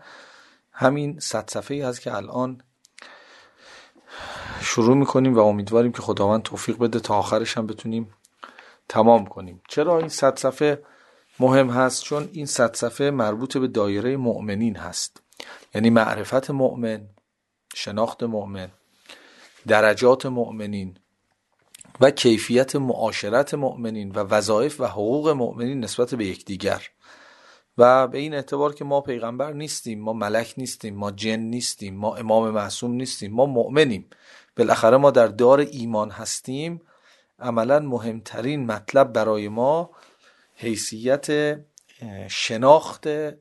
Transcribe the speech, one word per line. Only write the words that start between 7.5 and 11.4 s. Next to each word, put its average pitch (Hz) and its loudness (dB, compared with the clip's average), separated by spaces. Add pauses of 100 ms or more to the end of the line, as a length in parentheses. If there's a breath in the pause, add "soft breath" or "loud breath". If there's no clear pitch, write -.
هم 113 -4
بتونیم 113 -8 (760 loud breath)
تمام 113 6
کنیم. 90 -16
چرا 160 2
این 160 -2
صد 135 2
صفحه 143 0 (560 soft breath)
مهم 131 6